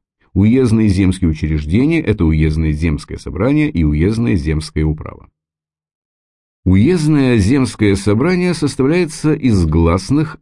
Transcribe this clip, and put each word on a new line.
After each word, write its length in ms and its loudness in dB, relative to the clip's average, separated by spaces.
Уездные 540 2
земские 420 0
учреждения — 720 -2
это 240 0
уездное 460 0
земское 440 -4
собрание 540 -2
и 140 -2
уездное 520 0
земское 480 -4
управо. 460 -8
Уездное 720 2
земское 560 2
собрание 580 0
составляется 800 -2
из 320 0
гласных 760 0